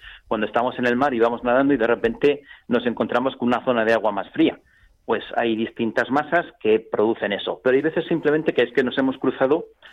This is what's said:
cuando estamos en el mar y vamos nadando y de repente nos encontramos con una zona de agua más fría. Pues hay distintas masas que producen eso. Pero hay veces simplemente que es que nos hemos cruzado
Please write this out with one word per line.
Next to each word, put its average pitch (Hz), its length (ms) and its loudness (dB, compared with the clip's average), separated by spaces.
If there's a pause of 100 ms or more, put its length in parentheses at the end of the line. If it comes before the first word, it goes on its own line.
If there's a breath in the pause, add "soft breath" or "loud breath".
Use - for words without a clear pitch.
(280 loud breath)
cuando 107 200 -4
estamos 120 320 -2
en 123 60 0
el 120 120 2
mar 135 160 0
y 113 60 0
vamos 117 220 2
nadando 131 320 2
y 135 40 2
de 113 100 0
repente 117 540 0 (260 loud breath)
nos 120 180 0
encontramos 120 520 -2
con 120 100 -2
una 120 160 0
zona 117 220 0
de 113 80 4
agua 107 180 0
más 98 200 -6
fría. 151 280 0 (460 soft breath)
Pues 110 180 -2 (140)
hay 120 180 0
distintas 113 540 -4
masas 151 360 0 (140)
que 110 200 2
producen 107 520 -2
eso. 92 320 -6
Pero 131 140 4
hay 135 40 2
veces 160 280 -2
simplemente 156 440 0
que 127 100 2
es 117 100 -4
que 135 100 2
nos 123 140 -2
hemos 131 200 0
cruzado 135 500 0 (260 loud breath)